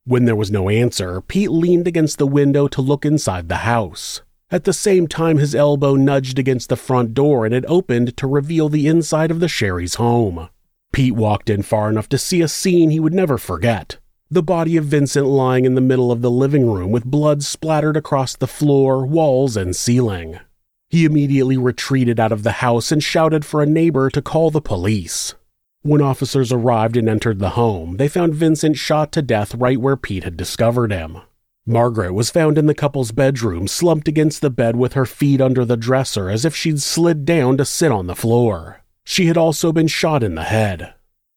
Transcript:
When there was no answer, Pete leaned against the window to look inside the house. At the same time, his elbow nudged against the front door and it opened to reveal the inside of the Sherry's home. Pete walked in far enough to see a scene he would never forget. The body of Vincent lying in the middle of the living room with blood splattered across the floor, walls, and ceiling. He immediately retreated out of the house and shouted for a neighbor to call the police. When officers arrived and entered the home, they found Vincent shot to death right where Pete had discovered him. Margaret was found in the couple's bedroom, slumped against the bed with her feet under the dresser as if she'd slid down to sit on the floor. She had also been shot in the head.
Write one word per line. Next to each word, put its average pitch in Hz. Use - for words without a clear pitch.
When 123
there 117
was 104
no 98
answer, 104
Pete 196
leaned 175
against 165
the 143
window 143
to -
look 143
inside 98
the 87
house. -
At 175
the 196
same 185
time, 160
his 143
elbow 143
nudged 135
against 127
the 127
front 120
door 139
and 110
it 127
opened 123
to 139
reveal 147
the 151
inside 160
of 165
the 175
Sherry's 90
home. 113
Pete 127
walked 107
in 101
far 107
enough 110
to 135
see 175
a 160
scene 175
he 156
would 156
never 175
forget. 92
The 180
body 165
of 156
Vincent 143
lying 127
in 127
the 131
middle 127
of 117
the 123
living 135
room 95
with 120
blood 147
splattered 156
across 139
the 127
floor, 135
walls, 139
and 92
ceiling. 98
He 165
immediately 139
retreated 123
out 113
of 104
the 113
house 117
and 147
shouted 160
for 151
a -
neighbor 151
to 147
call 160
the 151
police. 95
When 147
officers 135
arrived 113
and 113
entered 107
the 95
home, 95
they 139
found 170
Vincent 156
shot 151
to 160
death 110
right 123
where 135
Pete 95
had 85
discovered 117
him. 82
Margaret 113
was 110
found 156
in 151
the 147
couple's 139
bedroom, 113
slumped 160
against 151
the 143
bed 117
with 120
her 131
feet 139
under 131
the 120
dresser 117
as 110
if 160
she'd 156
slid 165
down 139
to 139
sit 156
on 95
the 87
floor. 113
She -
had 165
also 160
been 160
shot 156
in 82
the 80
head. 104